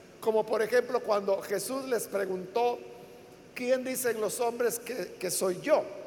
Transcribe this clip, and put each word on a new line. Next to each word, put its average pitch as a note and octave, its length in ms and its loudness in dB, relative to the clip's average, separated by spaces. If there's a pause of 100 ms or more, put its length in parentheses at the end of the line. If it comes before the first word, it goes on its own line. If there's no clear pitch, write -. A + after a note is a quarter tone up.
(220)
como A3 240 2
por A3+ 160 2
ejemplo B3 400 2
cuando G3 400 2
Jesús B3+ 440 -4
les B3 220 -2
preguntó: G3 720 0 (760)
"¿Quién B3+ 300 2
dicen B3 380 0
los G#3 180 -2
hombres A#3+ 400 0
que, - 400 -8
que F3+ 100 -2
soy F3+ 320 0
yo?". C#4 220 6 (240)